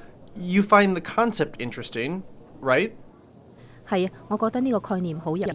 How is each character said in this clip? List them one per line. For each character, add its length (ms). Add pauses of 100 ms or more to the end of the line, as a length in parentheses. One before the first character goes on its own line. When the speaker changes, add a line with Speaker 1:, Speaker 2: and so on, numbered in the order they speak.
(360)
Speaker 1:
you 260
find 320
the 80
concept 560
interesting, 640 (400)
right? 300 (960)
Speaker 2:
係 220
啊， 40 (180)
我 80
覺 120
得 120
呢 100
個 80
概 220
念 180
好 160
有 180